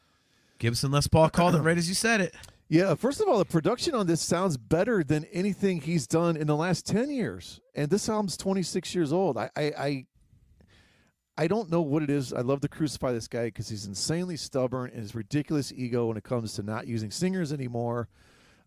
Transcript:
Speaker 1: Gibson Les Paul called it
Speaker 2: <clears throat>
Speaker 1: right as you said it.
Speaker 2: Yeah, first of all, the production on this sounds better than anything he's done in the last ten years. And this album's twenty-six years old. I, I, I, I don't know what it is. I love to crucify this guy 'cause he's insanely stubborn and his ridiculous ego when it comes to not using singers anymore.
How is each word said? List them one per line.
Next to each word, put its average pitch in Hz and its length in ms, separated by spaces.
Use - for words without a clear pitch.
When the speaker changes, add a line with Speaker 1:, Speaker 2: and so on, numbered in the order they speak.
Speaker 1:
Gibson 120 320
Les 143 160
Paul 160 240
called 175 240
it 170 40
Speaker 2:
<clears throat> 147 40
Speaker 1:
right 165 160
as 165 100
you 190 60
said 226 260
it. 175 140
Speaker 2:
Yeah, 175 280
first 277 240
of 427 80
all, 254 100
the 175 60
production 196 500
on 208 140
this 165 120
sounds 180 360
better 170 480
than 151 220
anything 185 540
he's 156 280
done 165 280
in 151 120
the 151 80
last 170 300
ten 247 240
years. 139 500
And 147 160
this 208 180
album's 208 280
twenty-six 190 580
years 160 180
old. 170 260
I, 113 180
I, 147 60
I, 139 280
I 156 80
don't 196 240
know 170 120
what 151 200
it 143 80
is. 139 220
I - 80
love 131 220
to 143 60
crucify 135 440
this 113 160
guy 117 220
'cause - 180
he's 104 180
insanely 160 500
stubborn 127 540
and 120 100
his 104 140
ridiculous 143 600
ego 120 320
when 113 100
it 104 80
comes 117 300
to 110 80
not 107 240
using 110 240
singers 175 420
anymore. 120 560